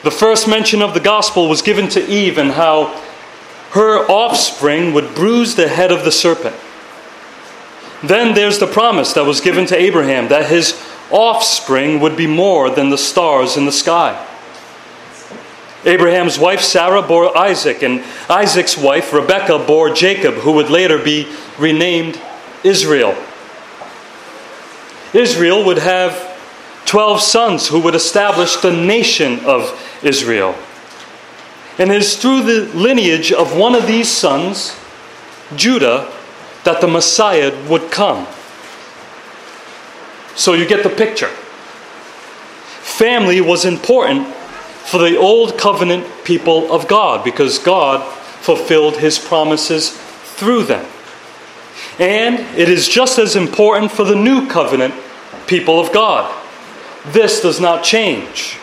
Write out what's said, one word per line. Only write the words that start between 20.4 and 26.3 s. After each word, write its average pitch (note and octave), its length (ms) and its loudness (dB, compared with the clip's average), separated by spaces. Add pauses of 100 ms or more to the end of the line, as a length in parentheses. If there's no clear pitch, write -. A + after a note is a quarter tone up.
would D3+ 180 2
later E3 300 2
be D3+ 280 -2 (300)
renamed E3 640 -2 (440)
Israel. C#3+ 520 2 (2000)
Israel G3 520 2
would F3 140 2
have F3+ 360 0 (680)